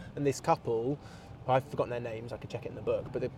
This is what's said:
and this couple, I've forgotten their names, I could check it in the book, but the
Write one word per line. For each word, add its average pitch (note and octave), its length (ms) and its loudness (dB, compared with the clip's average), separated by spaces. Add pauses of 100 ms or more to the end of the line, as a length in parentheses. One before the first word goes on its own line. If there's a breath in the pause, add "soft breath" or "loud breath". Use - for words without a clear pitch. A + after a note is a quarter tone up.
(160 loud breath)
and C#3+ 100 0
this C#3 140 4
couple, B2+ 580 2 (500 loud breath)
I've C3 180 6
forgotten C3 260 0
their A#2+ 80 -2
names, A#2 340 -6
I A2 40 -4
could A#2 120 -10
check - 160 -6
it A2+ 40 -6
in A#2 60 -8
the A2 60 -8
book, A2 300 2
but A#2+ 100 -2
the B2 160 0